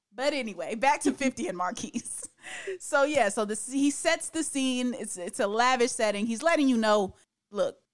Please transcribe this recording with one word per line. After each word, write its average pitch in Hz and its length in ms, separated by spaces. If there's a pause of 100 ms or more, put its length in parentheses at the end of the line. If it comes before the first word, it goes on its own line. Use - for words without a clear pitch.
(140)
But 277 200
anyway, 196 420
back 277 240
to 277 120
fifty 254 360
and 180 80
Marquise. - 760
<laughs> - 20 (440)
So, 285 240
yeah, 277 240
so 214 160
this, 214 260
he 277 220
sets 330 380
the 320 120
scene. 254 560
It's, 208 180
it's 180 220
a 226 80
lavish 240 460
setting. 214 340
He's 226 160
letting 302 260
you 254 80
know, 214 380 (380)
"Look, 190 240 (180)